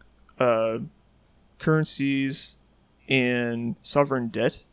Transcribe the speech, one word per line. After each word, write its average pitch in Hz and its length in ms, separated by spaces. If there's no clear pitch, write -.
uh, 113 400
currencies 139 960
and 120 760
sovereign 135 460
debt, 110 440